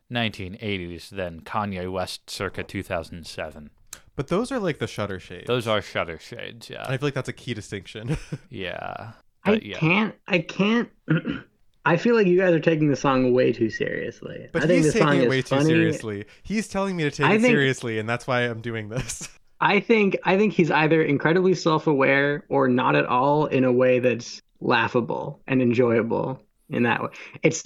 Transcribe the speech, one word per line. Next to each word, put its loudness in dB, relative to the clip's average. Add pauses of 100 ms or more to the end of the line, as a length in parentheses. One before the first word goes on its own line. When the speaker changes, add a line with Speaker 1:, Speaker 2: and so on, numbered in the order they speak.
Speaker 1:
nineteen -6
eighties -6
than -8
Kanye -6
West -8
circa -8
two -8
thousand -8
seven. -12 (460)
Speaker 2:
But -8
those -4
are, -4
like, -4
the -4
Shutter -6
shades. -16
Speaker 1:
Those -2
are 2
Shutter -6
shades, -16
yeah. -12
Speaker 2:
And -6
I -4
feel -4
like -4
that's -8
a -8
key -10
distinction. -8 (160)
<laughs> -16
Speaker 1:
Yeah. -10 (320)
Speaker 3:
I 2
Speaker 1:
But, 2
yeah. -10
Speaker 3:
can't, 0 (120)
I 2
can't, -2 (180)
<clears throat> -4 (400)
I 4
feel 2
like 4
you 4
guys 4
are 4
taking 2
the 2
song 2
way 4
too 0
seriously. -8
Speaker 2:
But -2
Speaker 3:
I 2
think 4
Speaker 2:
he's 4
Speaker 3:
the 2
song 6
Speaker 2:
taking 4
it 4
Speaker 3:
is 4
Speaker 2:
way 2
too -6
Speaker 3:
funny. 4
Speaker 2:
seriously. 0 (180)
He's -4
telling -4
me -2
to 0
take -2
Speaker 3:
I 4
Speaker 2:
it 4
Speaker 3:
think 4
Speaker 2:
seriously, 0
and -4
that's -4
why 0
I'm -4
doing -8
this. -8 (160)
<laughs> -10
Speaker 3:
I 4
think, 4
I 4
think 4
he's 4
either 4
incredibly 2
self-aware 2
or 4
not 4
at 2
all 2
in 2
a 4
way 4
that's -2 (180)
laughable 0
and 2
enjoyable 0 (280)
in 0
that 0
way. -6 (340)
It's, 0